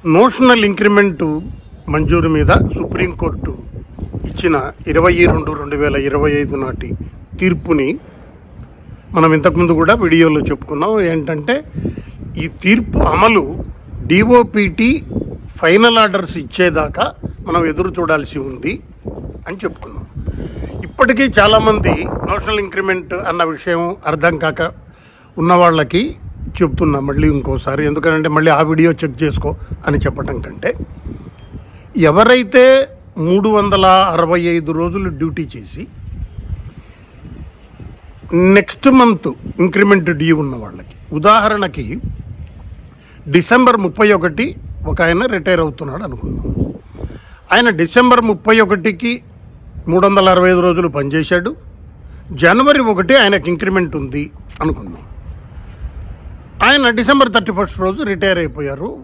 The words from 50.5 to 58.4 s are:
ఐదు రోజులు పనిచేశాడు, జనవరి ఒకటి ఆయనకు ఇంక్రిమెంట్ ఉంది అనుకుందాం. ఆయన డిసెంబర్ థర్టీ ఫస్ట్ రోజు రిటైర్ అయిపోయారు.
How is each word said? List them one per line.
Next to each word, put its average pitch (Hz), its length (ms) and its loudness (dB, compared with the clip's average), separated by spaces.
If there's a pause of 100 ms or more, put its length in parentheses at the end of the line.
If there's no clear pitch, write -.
ఐదు 180 100 4
రోజులు 175 280 2
పనిచేశాడు, 156 680 -2 (760)
జనవరి 233 460 4
ఒకటి 220 380 2
ఆయనకు 202 320 4
ఇంక్రిమెంట్ 175 480 -2
ఉంది 143 340 -6 (300)
అనుకుందాం. 120 360 -6 (1700)
ఆయన 262 260 4
డిసెంబర్ 240 420 2
థర్టీ 220 200 0
ఫస్ట్ 185 280 -4
రోజు 190 220 -2
రిటైర్ 196 360 -2
అయిపోయారు. 147 640 -6